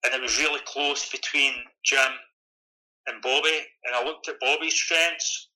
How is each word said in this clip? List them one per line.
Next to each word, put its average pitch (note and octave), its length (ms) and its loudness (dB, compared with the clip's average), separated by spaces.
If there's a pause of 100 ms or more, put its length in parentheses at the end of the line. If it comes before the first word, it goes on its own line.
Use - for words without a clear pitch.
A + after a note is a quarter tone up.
And C3 100 2
it C3 80 -2
was B2 160 -2
really D3 280 0
close C#3+ 440 -4
between C#3 440 0 (320)
Jim C3 260 4 (960)
and A2 140 -10
Bobby, D#3 360 2 (280)
and B2 100 -2
I B2 80 2
looked D#3 240 -6
at - 140 -6
Bobby's D#3 340 2
strengths. - 800 0